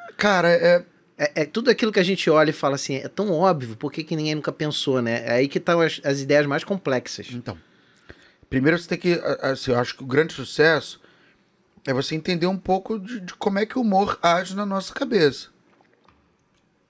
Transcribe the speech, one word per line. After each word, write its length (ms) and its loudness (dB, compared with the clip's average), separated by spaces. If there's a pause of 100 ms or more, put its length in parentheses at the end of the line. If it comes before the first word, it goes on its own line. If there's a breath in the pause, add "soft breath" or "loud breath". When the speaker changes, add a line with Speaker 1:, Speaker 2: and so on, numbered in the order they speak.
(160)
Speaker 1:
Cara, 340 2
é 340 4 (340)
Speaker 2:
É, 160 -2
é 120 0
tudo 240 0
aquilo 200 2
que 80 0
a 60 4
gente 240 0
olha 220 6
e 20 -4
fala 220 -2
assim, 220 -4
é 120 -8
tão 240 -2
óbvio, 420 0
por 160 -6
que 140 -8
que 100 -6
ninguém 200 -2
nunca 180 -4
pensou, 480 -2
né? 260 -2
É 100 -2
aí 120 4
que 100 -4
tá 140 0 (100)
as, 220 0
as 160 0
ideias 240 4
mais 180 0
complexas. 720 -4
Speaker 1:
Então, 240 -10 (920 soft breath)
primeiro 280 2
você 80 -10
tem 120 -4
que, 160 2
a-, 380 -2
assim, 180 -4
eu 80 4
acho 180 -2
que 60 -16
o 40 -12
grande 280 2
sucesso 640 2 (840 soft breath)
é 80 -2
você 200 -2
entender 320 -2
um 120 -2
pouco 400 -2
de, 220 -10
de 120 -14
como 260 -2
é 60 0
que 140 -6
o 20 0
humor 400 0
age 340 0
na 120 -4
nossa 260 -4
cabeça. 560 0 (1400)